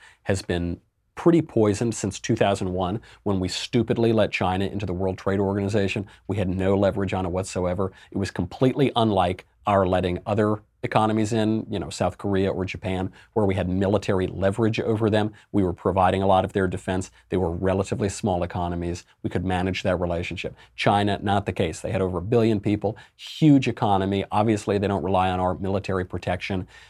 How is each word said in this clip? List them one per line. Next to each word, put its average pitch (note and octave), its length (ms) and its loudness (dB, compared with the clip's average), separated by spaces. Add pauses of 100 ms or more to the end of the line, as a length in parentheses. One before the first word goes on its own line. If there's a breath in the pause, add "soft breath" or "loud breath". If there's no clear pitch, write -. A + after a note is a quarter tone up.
(240 soft breath)
has G2 180 -2
been F2 380 -4 (340)
pretty E3+ 280 4
poisoned A2 540 0
since - 240 -6
two A#2 160 -2
thousand G2 360 0
one, F#2 280 -2 (240 loud breath)
when G2 160 0
we F#2 80 -2
stupidly A#2 640 0
let A2 180 2
China F#2+ 340 0
into G2+ 220 -6
the F#2 60 -4
World F#2 260 -4
Trade G2 220 -2
Organization. G2 680 0 (220 loud breath)
We G#2 80 -2
had F#2+ 120 -2
no F#2+ 280 0
leverage G2 360 0
on F#2 140 -2
it F2 40 -4
whatsoever. F#2 640 -4 (200 loud breath)
It - 60 -6
was G2 120 -4
completely B2+ 640 0
unlike F#2+ 500 0 (220)
our G2 180 4
letting F2+ 400 0
other G#2+ 380 0 (220)
economies A2 480 0
in, A2 360 0
you G#2 120 -4
know, - 100 -8
South - 280 -2
Korea G2 340 0
or F#2 120 -4
Japan, F#2 460 -4 (220 loud breath)
where G#2+ 120 2
we F#2+ 120 2
had F2+ 120 -2
military F#2+ 600 0
leverage G2 500 0
over A2 320 0
them. G#2+ 220 0 (180 loud breath)
We G2+ 140 2
were F2 80 0
providing F#2+ 500 2
a F#2+ 60 2
lot F#2+ 160 4
of G2 80 -6
their F#2+ 160 2
defense. F#2 420 -4 (200 soft breath)
They F#2 60 -2
were F2+ 140 0
relatively F#2 580 -2
small F#2 360 -2
economies. F2 600 -4 (200 soft breath)
We - 40 -4
could F2+ 160 -4
manage F#2 380 -2
that F2+ 160 0
relationship. E2+ 560 -4 (220 soft breath)
China, G2+ 440 2
not G2 260 0
the G2 60 -4
case. E2+ 280 -2
They - 100 -6
had F#2+ 100 0
over F2+ 180 -2
a E2 40 -4
billion A2 380 2
people, G#2 360 0 (200 loud breath)
huge C#3+ 500 4
economy. G2 640 0
Obviously, G#2 480 2
they G2 80 0
don't G2 160 0
rely F#2 280 2
on F#2 100 -2
our F#2 140 0
military F#2+ 500 -2
protection. F#2 640 -4 (220 loud breath)